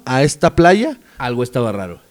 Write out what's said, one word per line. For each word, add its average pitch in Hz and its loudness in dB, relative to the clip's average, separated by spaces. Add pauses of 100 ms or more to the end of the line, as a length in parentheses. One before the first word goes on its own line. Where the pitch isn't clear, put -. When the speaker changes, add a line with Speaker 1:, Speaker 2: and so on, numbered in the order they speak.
Speaker 1:
a 131 0
esta 156 0
playa 208 2 (200)
Speaker 2:
Algo 123 -4
estaba 120 -4
raro. 92 -10 (120)